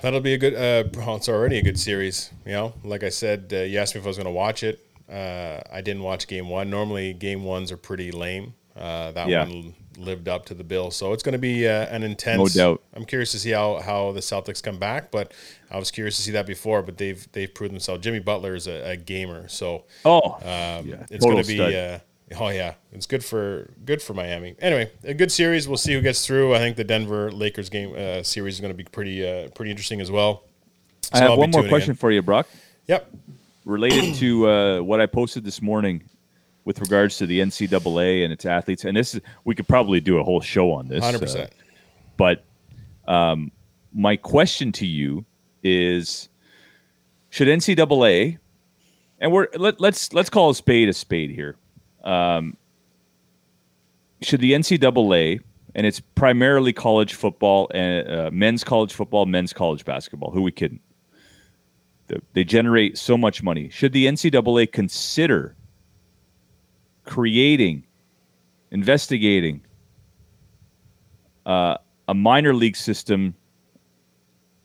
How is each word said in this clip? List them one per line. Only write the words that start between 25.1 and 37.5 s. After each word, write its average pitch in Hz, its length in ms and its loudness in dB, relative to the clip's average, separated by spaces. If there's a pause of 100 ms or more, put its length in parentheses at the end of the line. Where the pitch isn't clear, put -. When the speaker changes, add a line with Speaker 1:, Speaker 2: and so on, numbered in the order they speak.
Speaker 1:
good 165 180 0
series. 165 380 2
We'll 135 80 -2
see 151 160 0
who 135 80 0
gets 127 240 0
through. 135 280 4
I 117 40 6
think 117 180 0
the 117 80 -4
Denver 104 480 -2
Lakers 101 380 -6
game, 101 260 -8
uh, 92 280 -6
series 98 320 -6
is 92 40 -12
gonna 98 140 -8
be 90 100 -14
pretty, 95 420 -8
uh, 90 240 -6
pretty 107 220 -10
interesting 104 300 -8
as 92 100 -8
well. 104 320 2 (720)
Speaker 2:
I 123 60 6
Speaker 1:
So - 20 8
Speaker 2:
have 127 100 8
Speaker 1:
I'll 117 60 6
be 139 40 8
Speaker 2:
one 160 100 6
more 156 100 6
Speaker 1:
tuning 101 80 0
Speaker 2:
question 147 220 2
Speaker 1:
in. 123 40 -4
Speaker 2:
for 117 160 2
you, 104 100 4
Brock. 98 280 2 (380)
Speaker 1:
Yep. - 220 0 (540)
Speaker 2:
Related 127 520 0
to, 117 340 4
uh, 101 320 4
what 104 180 2
I 110 60 4
posted 120 400 -2
this 98 160 -10
morning 104 420 -2 (640)
with - 160 -4
regards 101 380 2
to 92 80 -2
the 90 140 2
N 98 100 0